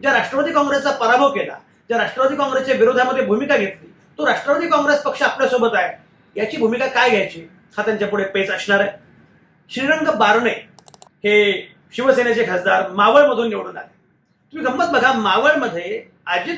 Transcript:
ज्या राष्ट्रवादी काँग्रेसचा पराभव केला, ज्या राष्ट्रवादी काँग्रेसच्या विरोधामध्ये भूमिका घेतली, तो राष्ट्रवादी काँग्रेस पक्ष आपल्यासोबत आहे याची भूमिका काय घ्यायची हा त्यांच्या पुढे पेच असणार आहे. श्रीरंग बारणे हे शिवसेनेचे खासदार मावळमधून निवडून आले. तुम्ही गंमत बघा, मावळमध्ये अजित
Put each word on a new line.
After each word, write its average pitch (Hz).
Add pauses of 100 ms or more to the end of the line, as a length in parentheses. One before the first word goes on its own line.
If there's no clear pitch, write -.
ज्या 269
राष्ट्रवादी 269
काँग्रेसचा 285
पराभव 254
केला, - (320)
ज्या 233
राष्ट्रवादी 262
काँग्रेसच्या 262
विरोधामध्ये 247
भूमिका 254
घेतली, - (240)
तो 302
राष्ट्रवादी 285
काँग्रेस 294
पक्ष -
आपल्यासोबत 247
आहे - (440)
याची 240
भूमिका 240
काय 247
घ्यायची 185 (280)
हा 208
त्यांच्या 208
पुढे 196
पेच 190
असणार 196
आहे. - (800)
श्रीरंग 294
बारणे 214 (320)
हे 208 (240)
शिवसेनेचे 240
खासदार 185
मावळमधून 233
निवडून 185
आले. - (600)
तुम्ही 254
गंमत 339
बघा, 262
मावळमध्ये 220 (240)
अजित 175